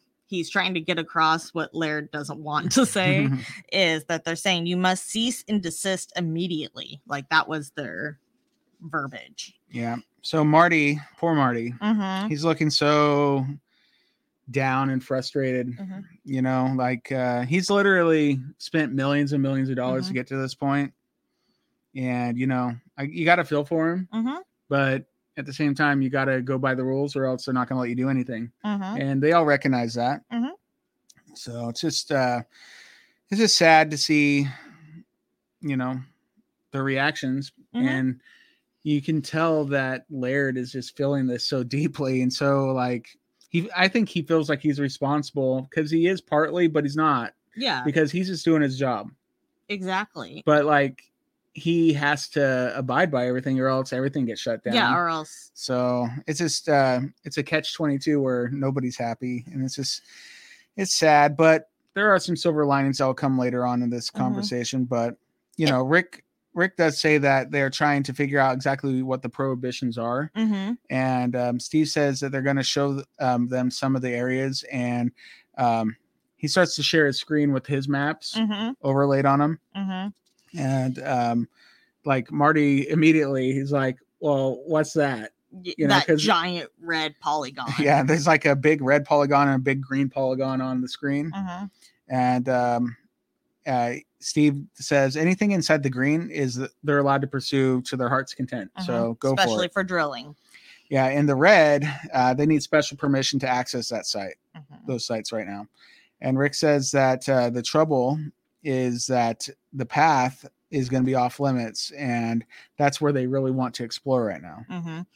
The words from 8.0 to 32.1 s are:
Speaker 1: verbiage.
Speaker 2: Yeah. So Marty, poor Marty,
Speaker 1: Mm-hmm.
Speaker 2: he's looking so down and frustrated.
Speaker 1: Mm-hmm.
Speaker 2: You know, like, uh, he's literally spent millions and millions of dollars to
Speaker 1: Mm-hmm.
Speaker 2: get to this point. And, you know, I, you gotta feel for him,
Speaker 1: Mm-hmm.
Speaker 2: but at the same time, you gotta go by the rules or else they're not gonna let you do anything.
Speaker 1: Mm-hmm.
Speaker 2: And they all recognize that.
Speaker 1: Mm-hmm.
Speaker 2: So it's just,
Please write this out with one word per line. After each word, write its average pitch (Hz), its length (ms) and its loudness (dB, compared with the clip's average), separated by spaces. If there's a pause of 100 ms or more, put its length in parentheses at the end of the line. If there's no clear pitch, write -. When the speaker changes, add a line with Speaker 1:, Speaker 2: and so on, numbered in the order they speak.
Speaker 1:
verbiage. 143 720 -10 (160)
Speaker 2:
Yeah. 117 280 -6 (240)
So 156 220 0
Marty, 151 560 4 (180)
poor 165 180 0
Marty, 120 460 0
Speaker 1:
Mm-hmm. 202 480 -2
Speaker 2:
he's 151 160 -4
looking 160 240 2
so 147 760 2 (1080)
down 135 380 0
and 131 140 -2
frustrated. 131 640 -2 (100)
Speaker 1:
Mm-hmm. 190 220 -12 (240)
Speaker 2:
You 131 180 -4
know, 131 360 2
like, 127 340 -2
uh, 123 300 0
he's 180 280 -2
literally 170 680 4 (180)
spent 151 360 -2
millions 143 400 0
and 139 100 2
millions 135 260 0
of 131 60 -2
dollars 127 300 -2
to - 40 -8
Speaker 1:
Mm-hmm. 127 60 -6
Speaker 2:
get 127 120 -4
to 135 100 -6
this 131 180 -6
point. 139 380 -2 (1040)
And, 123 440 -4
you 131 80 -2
know, 127 280 -2 (220)
I, 139 60 -8
you 156 200 -6
gotta 170 220 4
feel 147 180 -2
for 160 280 0
him, 185 200 -6
Speaker 1:
Mm-hmm. 240 260 -4 (300)
Speaker 2:
but 135 380 0 (320)
at 139 80 -10
the 143 80 -12
same 143 220 0
time, 143 260 2
you 131 80 0
gotta 135 320 0
go 131 160 -2
by 131 180 0
the 127 80 -2
rules 135 320 -2
or 135 100 0
else 131 200 -4
they're 135 80 -2
not 123 140 0
gonna 131 140 -2
let 120 80 -2
you 120 60 -4
do 127 140 0
anything. 123 420 -4 (140)
Speaker 1:
Mm-hmm. 190 360 -4
Speaker 2:
And 139 200 0
they 156 120 4
all 170 120 6
recognize 131 500 2
that. 123 260 -2 (100)
Speaker 1:
Mm-hmm. 240 220 -4 (840)
Speaker 2:
So 117 340 -8
it's 117 120 -8
just, - 300 -4